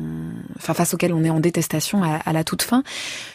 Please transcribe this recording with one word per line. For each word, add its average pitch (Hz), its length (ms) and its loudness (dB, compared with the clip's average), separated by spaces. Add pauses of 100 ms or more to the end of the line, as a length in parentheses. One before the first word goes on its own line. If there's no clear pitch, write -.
(560)
enfin, - 180 -4
face 175 200 2
auxquelles 175 180 2
on 160 120 4
est 160 60 4
en 160 100 4
détestation 170 640 2
à, 156 120 2
à 160 160 -2
la 160 120 2
toute - 180 -2
fin. 254 220 2 (500)